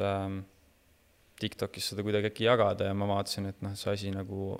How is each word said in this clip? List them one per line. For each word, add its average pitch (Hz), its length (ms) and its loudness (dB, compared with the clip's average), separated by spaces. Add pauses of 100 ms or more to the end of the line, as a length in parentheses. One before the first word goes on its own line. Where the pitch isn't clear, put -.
ähm, 98 420 -2 (1000)
TikTokis - 480 -4
seda 101 160 -4
kuidagi 104 240 2
äkki 113 160 0
jagada 104 400 6
ja 98 80 0
ma 101 160 0
vaatasin, 98 400 0
et - 160 -10
noh, 98 80 -4
see 101 160 -4
asi 98 240 -2
nagu 98 460 -4